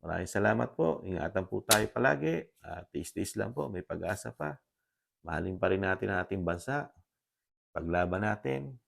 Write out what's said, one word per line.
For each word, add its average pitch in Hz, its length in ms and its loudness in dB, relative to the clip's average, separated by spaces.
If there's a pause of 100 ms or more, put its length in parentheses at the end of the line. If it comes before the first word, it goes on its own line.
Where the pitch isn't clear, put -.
Maraming 87 280 -4
salamat 110 480 2
po. 160 240 2
Ingatan 90 480 -2
po - 160 -4
tayo 107 240 10
palagi. 147 560 0 (160)
At 85 320 -12
tiis-tiis - 400 -6
lang 107 160 -2
po. 139 160 -4
May 92 160 -6
pag-asa 87 480 -6
pa. 76 320 -8 (640)
Mahalin 87 320 -2
pa - 80 2
rin 95 160 4
natin 95 320 0
ang 90 80 2
ating 92 240 -2
bansa. 131 480 -2 (800)
Paglaban 90 480 0
natin. 135 640 -2